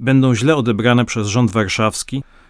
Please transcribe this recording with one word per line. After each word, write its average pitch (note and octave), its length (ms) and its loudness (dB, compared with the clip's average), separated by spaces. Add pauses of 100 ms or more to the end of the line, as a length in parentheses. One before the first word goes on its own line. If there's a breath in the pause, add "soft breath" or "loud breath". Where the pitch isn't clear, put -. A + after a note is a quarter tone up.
będą C3 340 2
źle C3+ 220 0
odebrane A#2+ 480 2
przez G#2+ 220 -4
rząd A2 240 0
warszawski A2 720 -4 (280 soft breath)